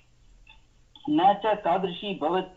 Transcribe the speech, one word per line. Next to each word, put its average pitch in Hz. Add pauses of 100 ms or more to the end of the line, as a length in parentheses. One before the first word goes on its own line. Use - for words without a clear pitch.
(1080)
"நச்ச 196
Tadrishi 180
Bhavati 180